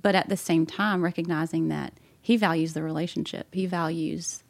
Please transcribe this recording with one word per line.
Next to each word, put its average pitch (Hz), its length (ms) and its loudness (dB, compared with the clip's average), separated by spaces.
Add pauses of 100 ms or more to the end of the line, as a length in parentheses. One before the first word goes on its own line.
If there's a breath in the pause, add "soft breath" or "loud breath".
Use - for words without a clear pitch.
but 196 120 4
at - 140 4
the 190 80 0
same 165 300 2
time 202 360 0
recognizing 165 680 0
that 151 260 -4 (260 soft breath)
he 233 160 4
values 165 380 2
the 156 80 -2
relationship. 160 680 -4
He 190 120 -2
values 170 840 -4